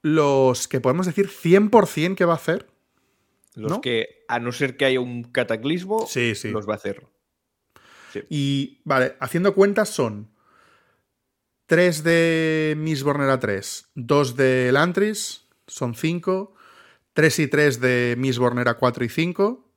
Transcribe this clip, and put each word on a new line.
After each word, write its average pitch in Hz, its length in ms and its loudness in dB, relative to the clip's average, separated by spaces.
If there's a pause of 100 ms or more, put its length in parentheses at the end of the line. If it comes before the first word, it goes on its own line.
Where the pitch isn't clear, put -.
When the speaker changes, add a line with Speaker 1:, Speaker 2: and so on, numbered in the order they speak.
Speaker 1:
los 139 600 2
que 131 140 -4
podemos 151 260 0
decir 190 220 0
cien 202 420 4
por 214 160 6
cien 180 300 -4
que 180 80 2
va 170 80 2
a 160 40 2
hacer. - 300 -4 (880)
Speaker 2:
Los 110 180 -8
Speaker 1:
¿No? 220 80 -4
Speaker 2:
que, 117 480 -4
a 120 120 -2
no 120 100 -6
ser 131 260 -4
que 143 80 0
haya 131 160 2
un 120 240 -8
cataclismo, 165 840 -4
Speaker 1:
Sí, 120 260 -2
sí. 107 160 -8
Speaker 2:
los 104 180 -6
va 107 40 -4
a 104 40 -4
hacer. - 300 -10 (1040)
Sí. 101 160 -10
Speaker 1:
Y, 139 560 -4
vale, 131 360 0
haciendo 175 340 0
cuentas 202 360 2
son 107 400 -6 (1400)
tres 170 360 2
de 160 760 2
Mistborn 143 440 -2
Era 135 180 2
tres, - 540 -6
dos 127 420 0
de 127 320 2
Elantris, 180 800 0 (200)
son 120 280 -8
cinco, 180 600 -4 (580)
tres 151 260 2
y 151 100 0
tres 143 320 2
de 123 380 2
Mistborn 123 400 0
Era 120 160 2
cuatro 123 300 0
y 113 40 -4
cinco 190 680 -2